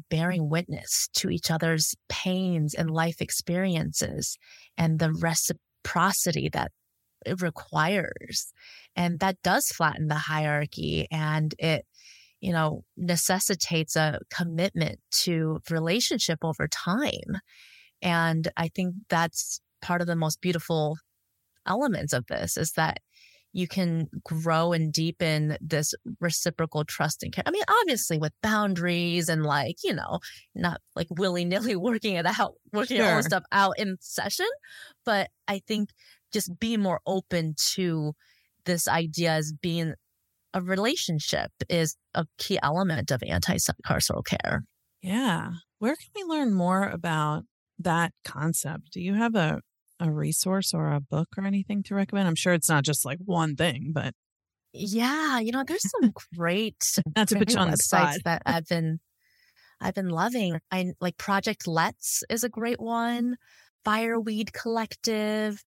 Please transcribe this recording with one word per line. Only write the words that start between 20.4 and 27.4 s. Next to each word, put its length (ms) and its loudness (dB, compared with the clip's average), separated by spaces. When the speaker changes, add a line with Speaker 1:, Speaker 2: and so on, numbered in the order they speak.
Speaker 1:
beautiful 560 0
elements 460 0
of 140 0
this 300 -4
is 160 -2
that 260 0
you 160 -2
can 400 0
grow 500 2
and 200 2
deepen 680 0
this 340 -2
reciprocal 640 -2
trust 400 -2
and 100 -8
care. 140 -4